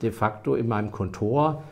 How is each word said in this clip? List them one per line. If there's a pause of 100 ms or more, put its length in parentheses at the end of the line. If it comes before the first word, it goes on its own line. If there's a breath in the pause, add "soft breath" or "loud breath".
de
facto
in
meinem
Kontor